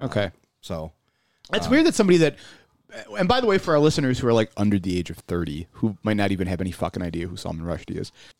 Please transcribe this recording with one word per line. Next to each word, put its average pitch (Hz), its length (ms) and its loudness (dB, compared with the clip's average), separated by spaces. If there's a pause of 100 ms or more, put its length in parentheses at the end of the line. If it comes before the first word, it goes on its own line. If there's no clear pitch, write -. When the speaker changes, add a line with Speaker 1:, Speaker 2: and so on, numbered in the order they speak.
Speaker 1:
Okay. 107 220 -2
Speaker 2:
Uh, 90 60 -4 (320)
so, 78 300 -10 (580)
Speaker 1:
That's - 160 -4
Speaker 2:
um, 240 60 -2
Speaker 1:
weird 311 140 6
that 320 80 2
somebody 185 240 6
that, 151 180 2 (800)
and 180 100 2
by 254 120 2
the 247 60 0
way, 190 120 4
for 175 160 0
our 147 60 4
listeners 139 380 2
who 127 80 -2
are, 117 60 4
like, 110 240 4
under 104 220 2
the 90 200 -2
age 82 120 -4
of 85 80 -14
thirty, 85 540 -6
who 107 300 -4
might 107 140 0
not 101 160 0
even 92 160 -2
have 90 120 -4
any 92 120 -6
fucking 90 300 -6
idea 85 260 -6
who 90 80 -12
Salman 82 300 -8
Rushdie 87 340 -8
is, - 100 -10 (300)